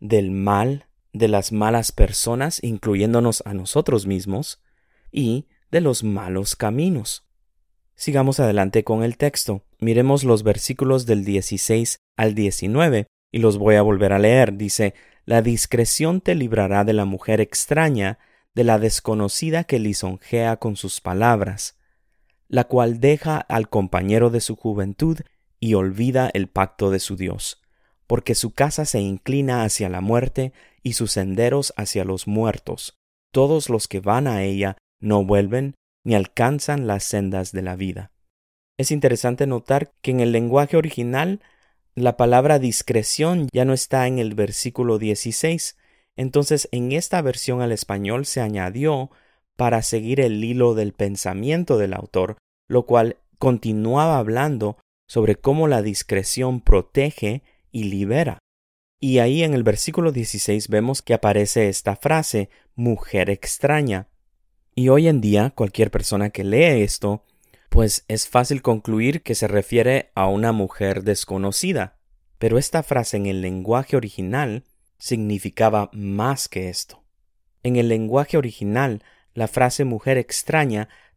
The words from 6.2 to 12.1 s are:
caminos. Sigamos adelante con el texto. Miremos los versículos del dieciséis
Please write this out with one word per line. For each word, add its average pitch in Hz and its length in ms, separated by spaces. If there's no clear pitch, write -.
caminos. 123 720
Sigamos 135 460
adelante 104 440
con 113 180
el 117 140
texto. 113 480
Miremos 127 460
los 113 180
versículos 127 640
del 104 200
dieciséis 101 720